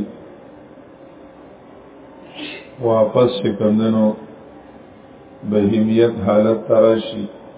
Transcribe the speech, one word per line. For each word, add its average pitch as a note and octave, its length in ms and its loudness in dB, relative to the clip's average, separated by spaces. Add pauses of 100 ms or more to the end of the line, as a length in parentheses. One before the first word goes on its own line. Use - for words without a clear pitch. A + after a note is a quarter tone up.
(2750)
واپس A2+ 460 2 (100)
چې - 80 -2 (100)
کمدنو A2 480 0 (1400)
بهیمیت A2 640 2 (120)
حالت G#2+ 320 2 (100)
ته A2+ 160 2
راشي، A2 400 0 (340)